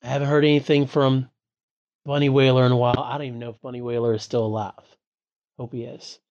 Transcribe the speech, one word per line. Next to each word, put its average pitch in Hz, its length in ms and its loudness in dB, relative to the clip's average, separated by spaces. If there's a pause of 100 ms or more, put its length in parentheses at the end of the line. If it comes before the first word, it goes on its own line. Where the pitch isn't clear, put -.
I - 40 -12
haven't 139 200 -2
heard 147 160 4
anything 143 440 4
from 131 420 2 (760)
Bunny 143 240 0
Wailer 131 360 4
in 127 60 4
a 123 60 2
while. 123 220 2
I 135 180 -8
don't 147 100 -10
even 120 120 -12
know 117 120 -12
if 113 100 -20
Bunny 123 200 -12
Wailer 120 320 -2
is 107 100 -4
still 117 220 -2
alive. 107 520 -8 (600)
Hope 120 160 -14
he 120 100 -8
is. - 360 -18 (120)